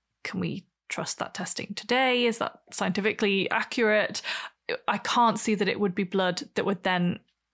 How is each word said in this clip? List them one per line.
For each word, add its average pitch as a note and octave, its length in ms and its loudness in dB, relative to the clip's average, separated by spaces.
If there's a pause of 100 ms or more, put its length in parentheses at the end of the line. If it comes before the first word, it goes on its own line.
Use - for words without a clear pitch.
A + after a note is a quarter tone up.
(240)
Can - 160 -6
we F3+ 300 -6 (200)
trust - 300 -6
that - 160 -6
testing - 400 -6
today? B3 520 2
Is A3+ 120 0
that - 220 -4 (100)
scientifically G3 800 0
accurate? G#3+ 720 2 (640)
I G#3 120 0
can't A3+ 400 4
see G#3+ 180 0
that F#3 120 0
it - 120 -2
would F#3+ 140 0
be G3+ 100 0
blood F3+ 380 0 (120)
that G3 100 -2
would G3 200 -2
then, F3+ 340 2 (360)